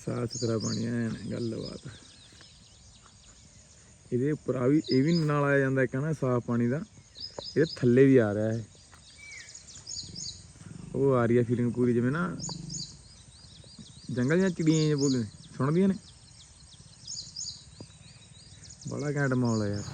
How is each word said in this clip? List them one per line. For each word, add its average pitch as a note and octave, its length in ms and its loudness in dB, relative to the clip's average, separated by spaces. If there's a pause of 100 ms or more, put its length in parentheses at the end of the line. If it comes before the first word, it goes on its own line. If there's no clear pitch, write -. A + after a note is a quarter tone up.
ਸਾਫ਼ A#2+ 280 -4
ਸੁਥਰਾ A2+ 260 -2
ਪਾਣੀ A2+ 280 -4
ਐਨ A#2 280 -2 (180)
ਗੱਲਬਾਤ। A2+ 560 -8 (2250)
ਇਹਦੇ B2+ 200 0
ਉੱਪਰ B2+ 240 -4
ਆ B2 100 0
ਵੀ, D3+ 240 4
ਇਹ C3 140 4
ਵੀ E3+ 140 4
ਨਾਲ D3 260 2
ਆਇਆ C#3 140 4
ਜਾਂਦਾ C3+ 240 2
ਇੱਕ B2+ 140 0
ਨਾ D3+ 160 -2
ਸਾਫ਼ B2 340 0
ਪਾਣੀ A#2+ 220 2
ਦਾ, C3 80 0
ਇਹਦੇ - 880 -4 (120)
ਥੱਲੇ B2+ 280 6
ਵੀ C3+ 120 8
ਆ G#2+ 180 4
ਰਿਹਾ G#2+ 120 0
ਹੈ। A2 180 -2 (2250)
ਉਹ C3+ 200 2
ਆ A#2+ 120 4
ਰਹੀ A#2 120 4
ਆ A#2 100 6
ਫੀਲਿੰਗ A#2+ 240 0
ਪੂਰੀ, B2 220 2
ਜਿਵੇਂ B2 180 2
ਨਾ F3 160 -2 (1800)
ਜੰਗਲ B2 260 0
ਦੀਆਂ F#3+ 140 2
ਚਿੜੀਆਂ D#3+ 280 2
ਜਿਹੀਆਂ D3+ 180 2
ਬੋਲਦੀਆਂ C3+ 240 2
ਨੇ, G#2+ 80 -4 (280)
ਸੁਣਦੀਆਂ D#3+ 320 2
ਨੇ। F#3 60 2 (3000)
ਬੜਾ C3 260 -4
ਘੈਂਟ C3+ 180 0
ਮਾਹੌਲ A#2 280 2
ਆ G#2 40 0
ਯਾਰ। G2+ 160 -2 (120)